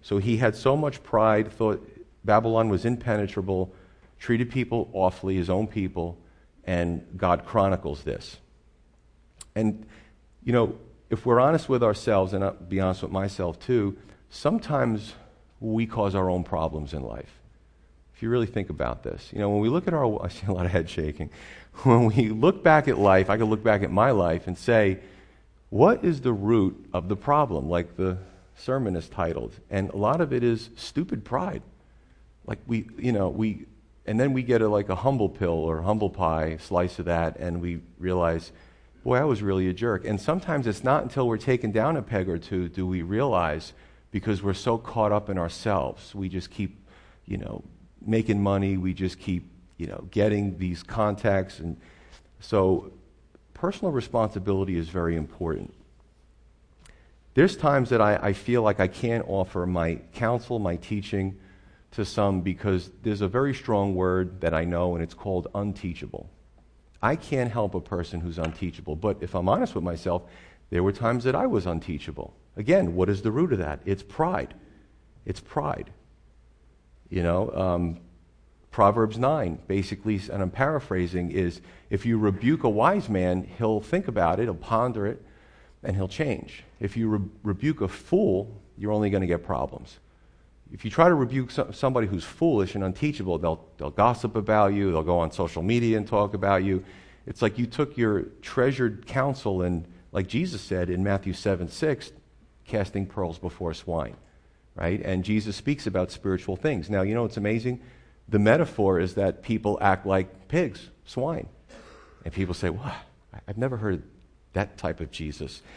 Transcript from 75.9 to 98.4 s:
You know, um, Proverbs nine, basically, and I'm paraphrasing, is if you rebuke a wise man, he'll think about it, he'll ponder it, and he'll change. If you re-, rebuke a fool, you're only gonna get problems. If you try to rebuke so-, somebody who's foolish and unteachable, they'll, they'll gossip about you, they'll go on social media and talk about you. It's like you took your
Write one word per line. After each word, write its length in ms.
You 140
know, 280
um, 480
Proverbs 460
nine, 500
basically, 520
and 100
I'm 100
paraphrasing, 800
is 300
if 160
you 120
rebuke 480
a 40
wise 380
man, 400
he'll 220
think 300
about 300
it, 40
he'll 120
ponder 520
it, 160
and 120
he'll 140
change. 540
If 160
you 100
re-, 220
rebuke 360
a 80
fool, 760
you're 140
only 180
gonna 160
get 200
problems. 540
If 100
you 80
try 160
to 80
rebuke 340
so-, 220
somebody 360
who's 180
foolish 500
and 80
unteachable, 540
they'll, 280
they'll 120
gossip 460
about 380
you, 180
they'll 100
go 180
on 120
social 320
media 320
and 100
talk 280
about 300
you. 200
It's 160
like 160
you 100
took 300
your 260